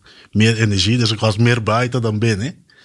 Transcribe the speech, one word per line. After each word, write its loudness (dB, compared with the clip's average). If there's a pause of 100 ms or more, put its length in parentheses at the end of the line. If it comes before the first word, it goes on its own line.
(320)
meer 2
energie. 0
Dus 0
ik -6
was 0
meer 2
buiten -2
dan -2
binnen. -4 (200)